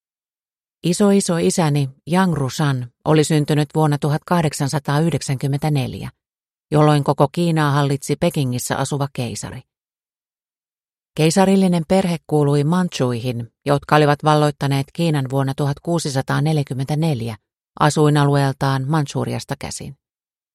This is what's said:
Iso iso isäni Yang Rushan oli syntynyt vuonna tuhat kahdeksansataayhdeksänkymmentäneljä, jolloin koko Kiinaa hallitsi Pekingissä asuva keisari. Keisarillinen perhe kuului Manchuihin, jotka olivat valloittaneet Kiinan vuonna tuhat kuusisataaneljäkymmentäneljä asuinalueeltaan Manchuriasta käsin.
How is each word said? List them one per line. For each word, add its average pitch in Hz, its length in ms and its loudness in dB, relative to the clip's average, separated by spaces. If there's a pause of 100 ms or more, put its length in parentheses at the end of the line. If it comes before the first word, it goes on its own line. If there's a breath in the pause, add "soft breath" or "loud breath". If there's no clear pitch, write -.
(840)
Iso 190 260 2
iso 196 280 2
isäni 156 520 0 (220)
Yang 185 220 2
Rushan 135 580 -2 (140)
oli 156 180 4
syntynyt 147 520 0
vuonna 156 220 2
tuhat 147 280 -2
kahdeksansataayhdeksänkymmentäneljä, 143 1800 -2 (640)
jolloin 151 320 4
koko 143 280 2
Kiinaa 160 400 0
hallitsi 143 440 -2
Pekingissä 135 640 -2
asuva 139 360 -4
keisari. 120 480 -10 (1600)
Keisarillinen 185 720 4
perhe 185 300 0 (100)
kuului 147 360 2
Manchuihin, 127 880 -2 (140)
jotka 143 300 0
olivat 147 280 4
valloittaneet 147 720 2
Kiinan 151 360 -2
vuonna 135 260 -2
tuhat 139 240 -2
kuusisataaneljäkymmentäneljä 139 1600 -2 (440)
asuinalueeltaan 143 1080 2
Manchuriasta 135 720 -4
käsin. - 360 -12 (600)